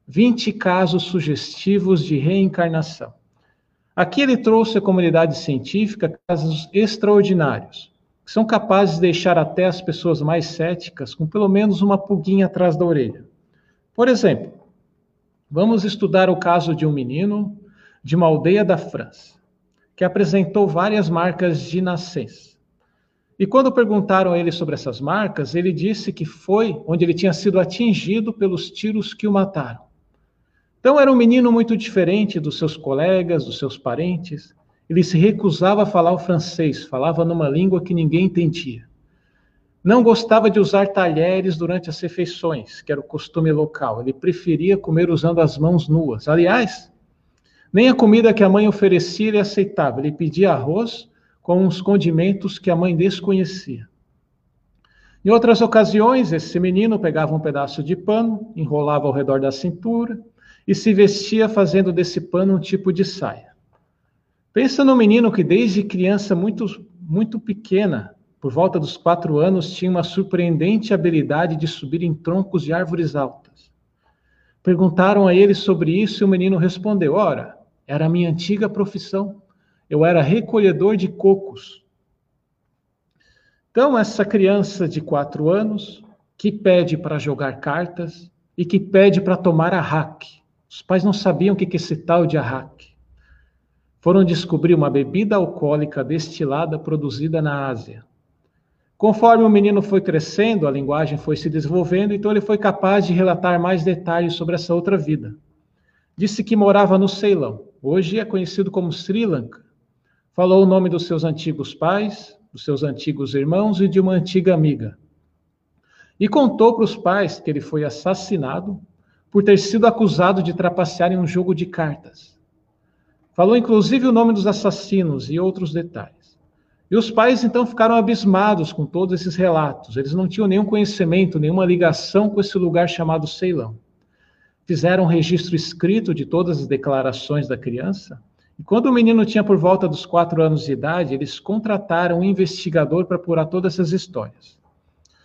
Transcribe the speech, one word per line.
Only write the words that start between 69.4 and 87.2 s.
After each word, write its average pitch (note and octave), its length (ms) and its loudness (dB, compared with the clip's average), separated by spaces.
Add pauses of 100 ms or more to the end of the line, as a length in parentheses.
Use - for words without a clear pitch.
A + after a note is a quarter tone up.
tinha F#3 180 -4
uma F3+ 120 0
surpreendente F3 920 0
habilidade D#3+ 640 0
de D#3 100 -4
subir D#3 360 -8
em E3 120 -2
troncos F3+ 480 -4
de D3 100 -6
árvores E3 440 -4
altas. - 560 -8 (880)
Perguntaram F#3 640 4
a F3+ 80 4
ele G3 200 4
sobre E3+ 460 0
isso - 220 -2
e - 20 4
o G3 40 4
menino F#3+ 280 2
respondeu: F3+ 580 -2
"Ora, D#3 440 -2 (280)
era D3 200 -2
a - 20 0
minha F3 220 0
antiga G3 380 -4
profissão. G3+ 760 -6 (460)
Eu D3+ 160 2
era E3+ 180 4
recolhedor G3+ 720 2
de F#3 120 -2
cocos." - 760 -2 (1900)
Então, A3+ 280 2
essa G#3+ 260 -2
criança G3 640 0
de C#3+ 140 -6
quatro D3 480 -2
anos, G#3 560 -4 (320)
que G3+ 160 -2
pede F3+ 440 2
pra D3+ 220 -6
jogar C3+ 420 -6